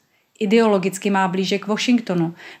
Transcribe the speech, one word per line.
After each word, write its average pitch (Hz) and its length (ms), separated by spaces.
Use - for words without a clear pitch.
Ideologicky 202 720
má 190 180
blíže 190 320
k - 80
Washingtonu, 202 680